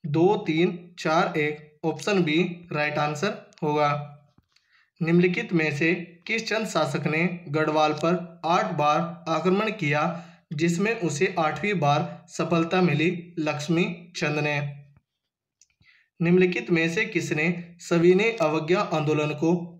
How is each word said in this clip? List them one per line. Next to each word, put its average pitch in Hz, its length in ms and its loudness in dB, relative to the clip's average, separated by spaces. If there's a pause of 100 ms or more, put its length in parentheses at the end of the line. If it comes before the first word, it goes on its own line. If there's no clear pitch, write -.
दो, 165 340 2
तीन, 175 400 0 (220)
चार, 170 380 0
एक, 151 480 -4
ऑप्शन 170 380 0
बी 151 180 2 (300)
राइट 151 260 -2
आंसर 151 540 -4 (120)
होगा। 147 460 0 (920)
निम्नलिखित 180 520 2
में 156 200 2
से 160 200 0 (340)
किस 220 200 -4
चंद 214 200 -2
शासक 151 400 -2
ने 156 160 0 (260)
गढ़वाल 156 460 2
पर 175 520 -2
आठ 185 260 0
बार 147 260 2 (300)
आक्रमण 185 420 0
किया, 147 320 0 (500)
जिसमें 170 420 0
उसे 180 440 -2
आठवीं 165 360 0
बार 151 540 0
सफलता 170 520 0
मिली? 165 580 0
लक्ष्मी 156 460 0 (300)
चंद 147 240 -2
ने। 147 200 -2 (1600)
निम्नलिखित 180 520 2
में 165 180 2
से 196 160 -2
किसने 151 400 -2 (360)
सविनय 185 500 4 (100)
अवज्ञा 156 380 0 (120)
आंदोलन 151 440 0
को 165 180 2 (260)